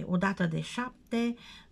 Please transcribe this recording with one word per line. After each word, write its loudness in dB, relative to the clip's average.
o 4
dată 2
de 0
șapte, -2